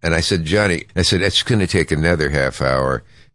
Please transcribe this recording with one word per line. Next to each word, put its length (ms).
and 120
I 60
said, 240
"Johnny," 400
I 60
said, 200
"it's 220
gonna 220
take 260
another 360
half 320
hour, 440